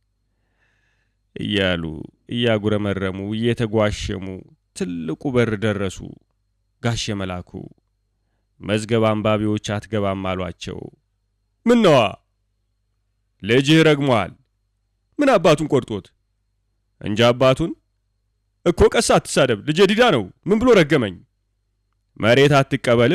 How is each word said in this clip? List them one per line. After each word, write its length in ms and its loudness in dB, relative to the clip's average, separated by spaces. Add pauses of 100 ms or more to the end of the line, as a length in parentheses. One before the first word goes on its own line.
(1400)
እያሉ 460 -2 (460)
እያጉረመረሙ 880 -2 (140)
እየተጓሸሙ 920 -2 (500)
ትልቁ 540 -8
በር 260 0
ደረሱ። 420 -6 (840)
ጋሼ 320 -4
መላኩ 360 -10 (1080)
«መዝገብ 440 -2
አንባቢዎች 680 0
አትገባም» 560 -6
አሏቸው። 520 -8 (880)
«ምነዋ? 320 4 (1400)
ልጅህ 400 4
ረግሟል። 500 2 (840)
ምን 120 2
አባቱን 380 2
ቆርጦት?» 380 -4 (960)
«እንጃ 260 -4
አባቱን 440 0 (960)
እኮ። 140 0 (100)
ቀስ 200 -2
አትሳደብ፣ 540 2
ልጄ 220 -8
ዲዳ 240 2
ነው። 140 0 (200)
ምን 140 0
ብሎ 160 2
ረገመኝ?» 400 2 (1000)
«መሬት 360 4
አትቀበል 640 2